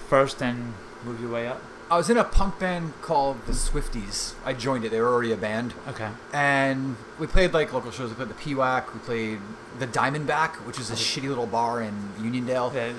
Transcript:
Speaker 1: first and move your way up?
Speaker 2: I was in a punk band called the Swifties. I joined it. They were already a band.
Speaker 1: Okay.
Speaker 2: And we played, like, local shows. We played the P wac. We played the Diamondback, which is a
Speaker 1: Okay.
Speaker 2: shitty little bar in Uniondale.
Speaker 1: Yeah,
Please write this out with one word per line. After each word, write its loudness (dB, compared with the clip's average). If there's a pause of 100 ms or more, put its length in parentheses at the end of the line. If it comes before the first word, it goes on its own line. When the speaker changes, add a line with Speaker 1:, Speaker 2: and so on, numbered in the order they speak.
Speaker 1:
first 4
and -4 (300)
move -8
your -6
way -2
up? -6 (280)
Speaker 2:
I 6
was 4
in 8
a 6
punk 4
band -2
called 2
the 0
Swifties. 0 (100)
I -2
joined 0
it. -2
They 2
were 6
already 4
a 2
band. 0 (160)
Speaker 1:
Okay. -6 (240)
Speaker 2:
And 2 (220)
we -2
played, 6
like, 2
local -4
shows. -6
We -10
played -6
the -10
P -4
wac. 0
We -12
played -4 (380)
the -2
Diamondback, 0 (100)
which -10
is -6
a -2
Speaker 1:
Okay. -4
Speaker 2:
shitty -2
little 0
bar 0
in -4 (260)
Uniondale. 0
Speaker 1:
Yeah, -2